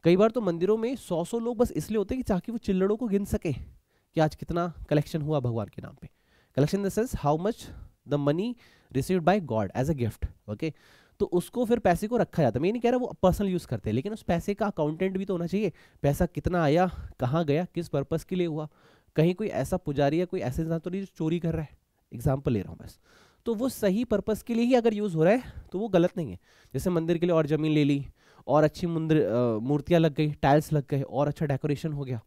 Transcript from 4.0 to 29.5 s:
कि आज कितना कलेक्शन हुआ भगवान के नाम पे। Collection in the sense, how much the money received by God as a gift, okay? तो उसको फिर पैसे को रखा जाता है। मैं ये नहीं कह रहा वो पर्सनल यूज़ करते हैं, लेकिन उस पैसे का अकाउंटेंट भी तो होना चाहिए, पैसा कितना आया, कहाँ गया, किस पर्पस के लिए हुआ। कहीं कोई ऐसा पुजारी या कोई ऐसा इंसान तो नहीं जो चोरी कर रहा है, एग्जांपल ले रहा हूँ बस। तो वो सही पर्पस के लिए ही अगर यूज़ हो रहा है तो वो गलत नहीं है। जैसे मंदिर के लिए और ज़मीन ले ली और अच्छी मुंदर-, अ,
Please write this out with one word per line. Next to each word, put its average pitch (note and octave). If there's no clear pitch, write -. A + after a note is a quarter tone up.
कि E3
आज D#3
कितना E3+
कलेक्शन D3
हुआ D3
भगवान A2+
के -
नाम -
पे। -
Collection G3
in F#3
the G#3+
sense, -
how D#3
much -
the C#3+
money G3
received E3
by F#3
God A2
as D3+
a -
gift, -
okay? D3+
तो G3+
उसको A3
फिर A#3
पैसे F3+
को A#3+
रखा E3+
जाता A#2+
है। -
मैं E3+
ये G3+
नहीं A#3
कह A#3
रहा B3
वो B3
पर्सनल F#3+
यूज़ F3+
करते A2+
हैं, G#2+
लेकिन F3
उस A3
पैसे F3
का G3+
अकाउंटेंट F3+
भी F#3+
तो G3
होना F3
चाहिए, F#3+
पैसा C#3+
कितना E3+
आया, E3
कहाँ D3+
गया, D3+
किस E3+
पर्पस D3+
के -
लिए F3+
हुआ। D3+
कहीं E3
कोई G3+
ऐसा C#3
पुजारी C#3+
या F3+
कोई F#3
ऐसा C3
इंसान E3
तो F3+
नहीं F#3+
जो F#3+
चोरी E3
कर D#3+
रहा D#3+
है, -
एग्जांपल C3+
ले G#2
रहा E2
हूँ E2
बस। -
तो A#3
वो B3
सही G#3
पर्पस G#3
के A#3
लिए A#3
ही B3
अगर A#3
यूज़ G#3
हो D#3
रहा F#3
है B3+
तो F3+
वो A3+
गलत F3+
नहीं D3
है। F2+
जैसे C3+
मंदिर E3+
के E3
लिए F3
और D#3+
ज़मीन D#3
ले D3+
ली C#3+
और D3+
अच्छी D#3
मुंदर-, D#3+
अ, A2